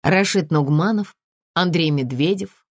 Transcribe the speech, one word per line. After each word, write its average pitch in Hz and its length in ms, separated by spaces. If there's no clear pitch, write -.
Рашид 190 480
Нугманов, 160 640
Андрей 165 340
Медведев, 143 800